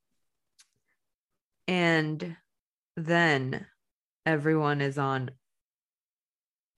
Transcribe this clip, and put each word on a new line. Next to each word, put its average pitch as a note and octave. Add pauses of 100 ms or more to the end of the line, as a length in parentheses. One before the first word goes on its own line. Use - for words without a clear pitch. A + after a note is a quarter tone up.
(1700)
and E3 (600)
then D#3 (600)
everyone D3+
is C#3
on C3+ (1500)